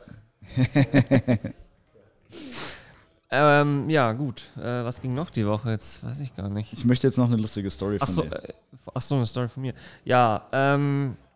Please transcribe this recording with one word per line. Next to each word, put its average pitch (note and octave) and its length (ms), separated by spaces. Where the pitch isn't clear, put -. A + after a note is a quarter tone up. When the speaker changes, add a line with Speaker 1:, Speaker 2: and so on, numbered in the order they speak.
Speaker 1:
<laughs> C3 800
Speaker 2:
Ähm, C#3+ 640
ja, C3+ 220
gut. B2+ 320
Äh, A#2+ 280
was A#2+ 180
ging B2+ 100
noch D3 180
die A2 160
Woche? G#2+ 240
Jetzt - 340
weiß C3+ 160
ich C#3 160
gar G2 120
nicht. G2+ 240
Speaker 1:
Ich A#2 120
möchte B2 240
jetzt B2+ 100
noch B2 80
eine A#2+ 100
lustige G#2 340
Story G2+ 280
von C3+ 100
Speaker 2:
Ach F#2+ 40
so, F2+ 100
Speaker 1:
dir. - 100
Speaker 2:
äh, - 80
ach B2+ 80
so, - 140
eine B2 100
Story B2 220
von C3 140
mir. C3 120
Ja, B2 480
ähm, C#3 640